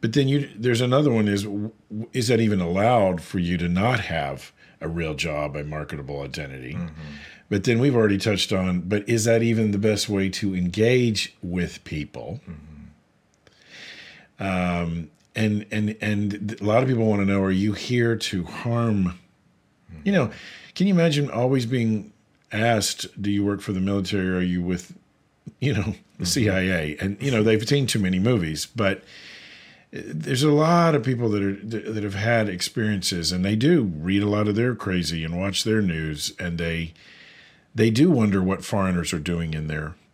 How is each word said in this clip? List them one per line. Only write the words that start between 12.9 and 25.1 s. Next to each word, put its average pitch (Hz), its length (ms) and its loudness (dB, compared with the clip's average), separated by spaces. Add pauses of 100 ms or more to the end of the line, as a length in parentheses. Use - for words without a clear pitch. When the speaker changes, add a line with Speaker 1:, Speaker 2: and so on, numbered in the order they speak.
Speaker 1:
Um, 87 720 -2 (240)
and, 107 360 0
and, 107 300 -2
and 104 300 0 (180)
th-, 113 120 -8
a - 20 -8
lot 107 200 4
of 131 60 0
people 117 160 2
wanna 101 200 2
know, 98 180 2
are 95 80 2
you 98 220 2
here 117 420 0
to 98 300 -4
harm? 110 720 -2 (760)
Speaker 2:
Mm-hmm. 76 100 -16
Speaker 1:
You 196 100 0
know, 139 180 2 (440)
can 185 120 2
you 202 60 4
imagine 156 360 2
always 127 360 0
being 113 460 -2 (400)
asked, 107 680 0
"Do 101 80 -4
you 101 160 2
work 101 160 -2
for - 100 -6
the 92 80 -2
military? 95 500 0
Or 92 80 0
are 90 40 0
you 90 200 0
with, 87 320 -4 (680)